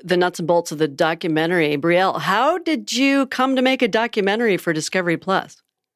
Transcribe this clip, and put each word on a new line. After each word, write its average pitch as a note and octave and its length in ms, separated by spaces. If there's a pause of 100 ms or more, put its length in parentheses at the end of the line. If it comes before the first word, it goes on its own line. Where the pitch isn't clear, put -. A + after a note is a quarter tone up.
the F3+ 140
nuts F3+ 220
and E3+ 80
bolts E3+ 240
of D3+ 80
the D#3 80
documentary, D#3+ 920
Brielle, F3 440
how A3+ 360
did D4+ 340
you C#4 360
come C4 280
to B3+ 60
make B3+ 220
a A#3 40
documentary A3 680
for E3+ 160
Discovery E3+ 440
Plus? - 440 (340)